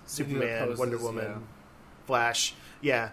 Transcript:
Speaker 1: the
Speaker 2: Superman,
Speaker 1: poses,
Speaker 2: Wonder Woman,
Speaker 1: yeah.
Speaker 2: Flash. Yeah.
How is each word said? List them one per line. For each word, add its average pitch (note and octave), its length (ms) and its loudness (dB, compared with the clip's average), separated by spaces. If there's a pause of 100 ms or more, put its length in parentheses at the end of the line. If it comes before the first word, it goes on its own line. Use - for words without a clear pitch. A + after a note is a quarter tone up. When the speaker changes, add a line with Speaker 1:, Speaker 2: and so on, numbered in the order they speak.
Speaker 1:
the - 60 -20
Speaker 2:
Superman, B2 560 0
Speaker 1:
poses, A#2+ 140 -2
Speaker 2:
Wonder A#2+ 200 0
Woman, A2+ 260 -2
Speaker 1:
yeah. G#2 120 -6 (680)
Speaker 2:
Flash. A#2+ 480 2 (280)
Yeah. A#2+ 320 4